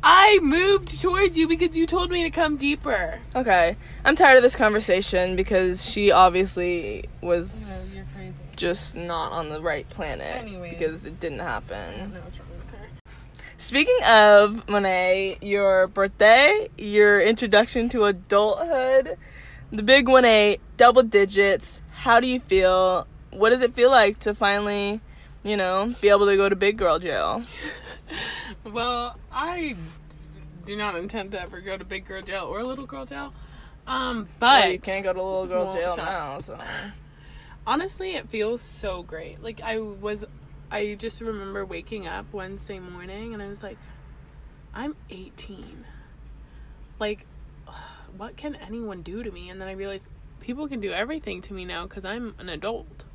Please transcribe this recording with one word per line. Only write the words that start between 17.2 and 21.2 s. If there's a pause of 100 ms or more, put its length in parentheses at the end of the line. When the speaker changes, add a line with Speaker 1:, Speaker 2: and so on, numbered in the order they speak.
Speaker 2:
introduction
to
adulthood, (560)
the
big
one
eight, (160)
double
digits. (120)